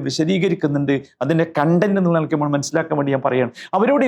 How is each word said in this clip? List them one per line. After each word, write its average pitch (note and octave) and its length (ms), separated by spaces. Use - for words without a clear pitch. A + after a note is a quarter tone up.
വിശദീകരിക്കുന്നുണ്ട്. D#3 840
അതിന്റെ D#3+ 220
കണ്ടന്റ് F3 420
എന്നുള്ള E3+ 200
നിലയ്ക്ക് D3+ 180
നമ്മൾ D3 180
മനസ്സിലാക്കാൻ D#3 440
വേണ്ടി C#3 160
ഞാൻ C3 120
പറയുകയാണ്. B2+ 260
അവരോട് C4+ 300